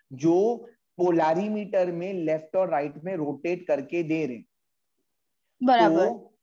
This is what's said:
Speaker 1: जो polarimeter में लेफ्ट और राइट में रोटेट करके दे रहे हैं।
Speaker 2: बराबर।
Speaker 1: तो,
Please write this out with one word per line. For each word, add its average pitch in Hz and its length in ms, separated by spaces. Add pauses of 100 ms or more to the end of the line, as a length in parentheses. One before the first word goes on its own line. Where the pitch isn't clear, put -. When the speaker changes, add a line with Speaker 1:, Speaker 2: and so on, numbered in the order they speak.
(120)
Speaker 1:
जो 175 560 (320)
polarimeter 180 840
में 175 260
लेफ्ट 156 440
और 185 140
राइट 147 340
में 185 120
रोटेट 156 500
करके 151 360
दे 156 240
रहे 123 100
हैं। - 80 (1200)
Speaker 2:
बराबर। 214 420
Speaker 1:
तो, 233 360